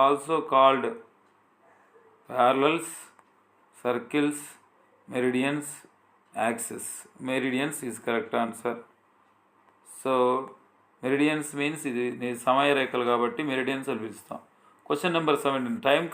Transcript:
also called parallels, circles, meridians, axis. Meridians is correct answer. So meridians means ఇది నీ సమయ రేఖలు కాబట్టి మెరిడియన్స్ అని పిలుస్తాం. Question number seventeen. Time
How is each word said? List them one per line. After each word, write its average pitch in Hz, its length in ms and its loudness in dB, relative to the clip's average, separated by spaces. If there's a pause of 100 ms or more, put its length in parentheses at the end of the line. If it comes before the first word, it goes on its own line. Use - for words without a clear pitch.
also 143 360 2 (160)
called 135 320 6 (1400)
parallels, 135 600 4 (920)
circles, 143 540 -2 (760)
meridians, 127 520 0 (840)
axis. - 360 -8 (440)
Meridians 131 480 -2 (120)
is 110 60 -10 (100)
correct 117 280 -2 (100)
answer. 117 320 -6 (1300)
So 135 120 0 (880)
meridians 147 460 0 (120)
means 151 200 -4 (100)
ఇది 123 140 -2 (160)
నీ 123 80 -4 (160)
సమయ 139 240 4 (100)
రేఖలు 123 320 0
కాబట్టి 120 400 0
మెరిడియన్స్ 135 420 -2
అని 110 120 -6
పిలుస్తాం. - 340 -14 (480)
Question 160 300 0
number 151 180 4 (100)
seventeen. 127 320 -2 (120)
Time 160 240 2